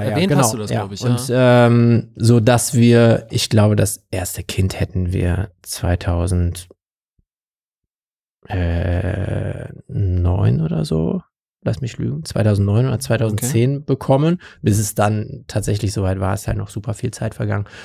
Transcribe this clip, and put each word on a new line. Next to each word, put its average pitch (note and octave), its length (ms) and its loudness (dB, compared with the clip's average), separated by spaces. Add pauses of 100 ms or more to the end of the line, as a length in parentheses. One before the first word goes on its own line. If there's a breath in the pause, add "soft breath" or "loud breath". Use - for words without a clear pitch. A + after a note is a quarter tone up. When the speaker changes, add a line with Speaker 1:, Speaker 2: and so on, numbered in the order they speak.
Speaker 1:
ja, G#2+ 40 -2
Speaker 2:
erwähnt E3 200 0
Speaker 1:
genau, G3 120 4
Speaker 2:
hast A#2 140 2
du - 20 -8
das, G#2+ 140 -6
Speaker 1:
ja. A#2 80 -2
Speaker 2:
glaub G2 120 -6
ich, G2 120 -12
Speaker 1:
Und, A#2+ 260 0
Speaker 2:
ja. B2 380 6
Speaker 1:
ähm, A#2 480 4
so, A#2 240 6
dass A#2+ 340 2
wir, A#2 560 6
ich - 200 -4
glaube, G#2+ 260 4
das - 340 -2
erste - 320 -8
Kind - 380 -4
hätten F#2 340 -4
wir F#2 380 -2 (100)
zweitausend, F2 1040 -2 (1800)
äh, F2+ 1200 -4 (200)
neun F#2+ 760 0
oder D#3+ 240 -2
so, E3 360 -2 (420)
lass - 180 -4
mich A2+ 160 -8
lügen, C3+ 280 -6
zweitausendneun G2+ 640 2
oder C3 120 -2
zweitausendzehn A#2 760 0
Speaker 2:
Okay. C#3 100 -8
Speaker 1:
bekommen. C#3+ 540 0 (240 loud breath)
Bis G#2+ 160 4
es G#2+ 160 -4
dann G#2+ 520 -2
tatsächlich G2+ 460 -2
soweit F#2+ 260 -2
war, F#2+ 140 -2
ist - 140 -6
halt G#2+ 100 -2
noch G2 120 -8
super G#2 260 -8
viel A#2+ 160 -6
Zeit A2 240 -8
vergangen. G#2 300 -4 (200 loud breath)